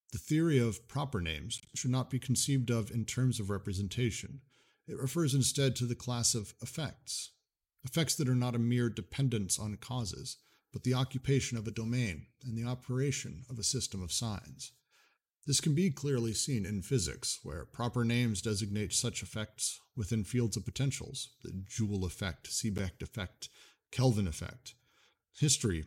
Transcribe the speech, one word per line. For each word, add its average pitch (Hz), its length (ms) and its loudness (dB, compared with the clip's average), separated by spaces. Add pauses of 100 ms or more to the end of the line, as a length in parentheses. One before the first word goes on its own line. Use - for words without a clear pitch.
(120)
The - 60 -4
theory 156 400 4
of 117 300 2
proper 139 320 -2
names 80 400 -4 (140)
should - 160 -2
not 127 200 0
be 131 80 0
conceived 127 520 2
of 113 200 0
in 113 140 -2
terms 127 340 2
of 98 100 -2
representation. 101 920 -2 (500)
It - 80 -6
refers 135 360 2
instead 135 420 4
to 123 100 0
the 117 80 -2
class 120 400 2
of 107 260 -4
effects, - 680 -8 (540)
effects 147 320 2
that 135 120 2
are 127 60 4
not 123 220 2
a - 20 2
mere 120 320 4
dependence 107 640 0
on 107 200 -4
causes, 120 600 -8 (360)
but - 100 -8
the 127 120 2
occupation 131 600 0
of 107 120 -4
a - 20 -4
domain 113 560 -2 (160)
and 113 160 -6
the 120 100 -4
operation 127 800 -2
of 127 100 -8
a 104 40 -6
system 98 400 -2
of 85 100 -6
signs. - 600 -6 (760)
This 139 140 2
can 151 140 4
be 175 160 4
clearly 123 440 0
seen 110 320 0
in 101 160 -2
physics, 90 600 0
where 76 220 -6
proper 120 400 0
names 117 380 2
designate 104 500 -2
such - 300 0
effects - 580 -6 (160)
within 107 280 0
fields 120 320 0
of 98 80 -6
potentials, - 640 -4 (120)
the 87 100 -8 (140)
Joule 104 380 0
effect, - 460 -4
Seebeck 98 500 -2
effect, - 480 -8 (420)
Kelvin 110 360 4
effect. - 480 -8 (640)
History 101 480 2